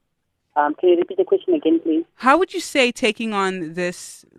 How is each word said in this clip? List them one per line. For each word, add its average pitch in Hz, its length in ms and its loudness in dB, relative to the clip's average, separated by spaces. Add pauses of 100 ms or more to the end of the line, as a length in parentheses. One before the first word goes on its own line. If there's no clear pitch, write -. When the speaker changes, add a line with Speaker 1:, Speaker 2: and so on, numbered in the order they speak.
(540)
Speaker 1:
Um, 147 220 2
can 180 140 2
you 175 60 6
repeat 180 220 -2
the - 60 0
question - 280 0
again, - 280 2
please? 311 340 -2
Speaker 2:
How 269 240 2
would 370 160 -2
you 359 60 -6
say 254 300 0
taking 226 440 -4
on 185 400 -4
this 180 500 -8 (140)